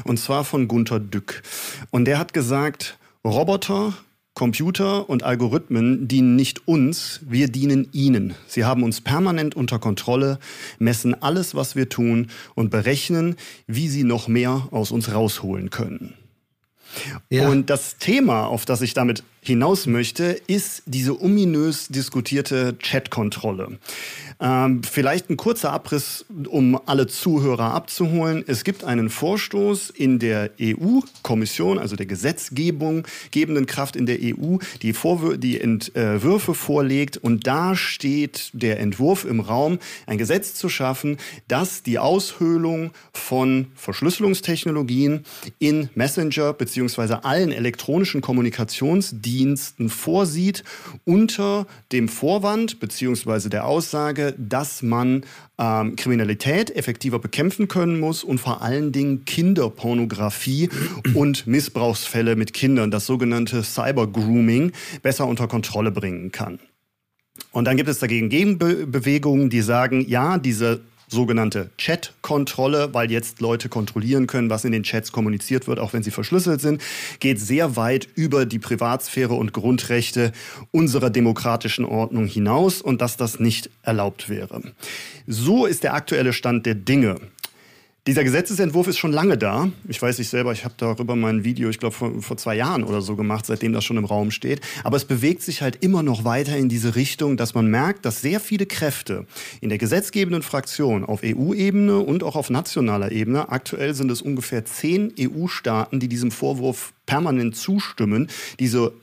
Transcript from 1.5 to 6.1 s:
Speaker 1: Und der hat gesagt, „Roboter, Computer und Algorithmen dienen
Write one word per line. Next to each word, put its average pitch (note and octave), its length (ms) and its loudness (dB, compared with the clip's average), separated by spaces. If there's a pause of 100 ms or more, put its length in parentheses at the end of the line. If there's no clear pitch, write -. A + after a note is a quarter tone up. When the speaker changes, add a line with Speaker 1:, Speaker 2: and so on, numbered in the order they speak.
Speaker 1:
Und A#2+ 140 2
der C#3+ 140 2
hat - 140 -6
gesagt, C#3 640 -2 (260)
„Roboter, G3 680 0 (400)
Computer F#3 760 0
und C3 140 0
Algorithmen B2 840 0
dienen B2+ 260 6